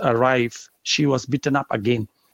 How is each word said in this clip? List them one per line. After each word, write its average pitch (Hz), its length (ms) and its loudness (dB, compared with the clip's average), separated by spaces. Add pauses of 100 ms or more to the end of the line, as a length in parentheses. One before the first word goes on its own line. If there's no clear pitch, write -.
arrived, 123 560 2 (240)
she - 240 0
was 135 180 0
beaten 139 320 -2
up 135 140 -2
again 113 360 -2 (280)